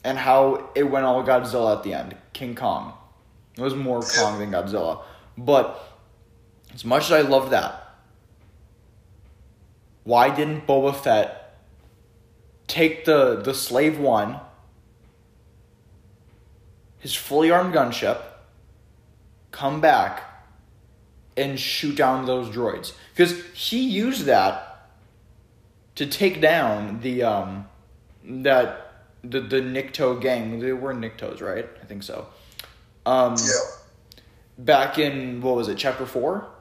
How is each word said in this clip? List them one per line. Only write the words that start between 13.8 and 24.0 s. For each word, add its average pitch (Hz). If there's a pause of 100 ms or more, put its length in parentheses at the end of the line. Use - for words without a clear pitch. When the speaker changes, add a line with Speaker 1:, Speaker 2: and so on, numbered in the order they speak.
Speaker 1:
One, 120 (2500)
his -
fully 160
armed 180
gunship, 120 (1300)
come 147
back, 127 (1120)
and 139
shoot 143
down 131
those 123
droids? 117 (240)
'Cause 175 (200)
he -
used 233